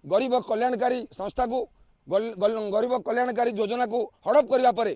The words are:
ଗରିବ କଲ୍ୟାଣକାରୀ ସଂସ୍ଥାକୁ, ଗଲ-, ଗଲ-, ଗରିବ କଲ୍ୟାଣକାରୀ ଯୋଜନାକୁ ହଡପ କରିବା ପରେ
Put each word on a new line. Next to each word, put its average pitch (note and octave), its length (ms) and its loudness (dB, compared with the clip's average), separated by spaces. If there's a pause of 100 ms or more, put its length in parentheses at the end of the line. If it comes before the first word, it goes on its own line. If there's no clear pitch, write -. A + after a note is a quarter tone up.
ଗରିବ G#3+ 340 2
କଲ୍ୟାଣକାରୀ B3 580 0 (140)
ସଂସ୍ଥାକୁ, A#3+ 460 -4 (500)
ଗଲ-, G#3+ 320 -2
ଗଲ-, G#3+ 300 0
ଗରିବ A3+ 220 0 (140)
କଲ୍ୟାଣକାରୀ A#3+ 460 0
ଯୋଜନାକୁ A3 460 -2 (260)
ହଡପ C4 260 4
କରିବା B3+ 220 4
ପରେ G#3 240 -2